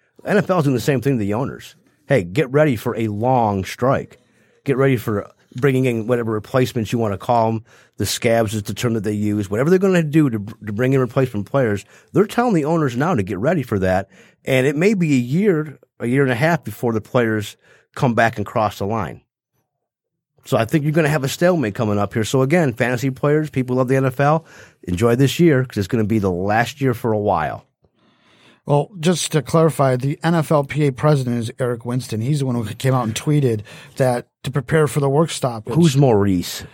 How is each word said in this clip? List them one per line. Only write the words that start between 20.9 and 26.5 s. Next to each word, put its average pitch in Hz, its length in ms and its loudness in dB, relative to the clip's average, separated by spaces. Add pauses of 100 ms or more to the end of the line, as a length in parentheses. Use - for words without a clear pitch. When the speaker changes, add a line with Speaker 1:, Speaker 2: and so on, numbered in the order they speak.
Speaker 1:
gonna 156 160 2
have 143 160 0
a 135 60 -4
stalemate 165 440 0
coming 104 240 -2
up 101 160 -2
here. 110 120 -2
So 131 160 0
again, 139 320 2
fantasy 123 360 -2
players, 147 400 -2
people 127 260 -4
who - 20 2
love 131 100 0
the 131 80 2
N 135 100 0
F 123 140 -2
L, 151 260 2 (380)
enjoy 113 320 2
this 131 240 2
year 151 240 4
'cause 127 140 -6
it's 101 100 -2
gonna 113 160 0
be 110 160 0
the 98 100 2
last 101 520 -2